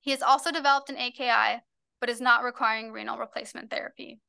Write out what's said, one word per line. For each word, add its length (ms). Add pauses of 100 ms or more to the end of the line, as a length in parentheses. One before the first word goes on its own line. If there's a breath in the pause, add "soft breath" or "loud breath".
He 120
has 100
also 300
developed 380
an 60
A 140
K 180
I, 340 (380)
but 80
is 120
not 240
requiring 480
renal 260
replacement 500
therapy. 600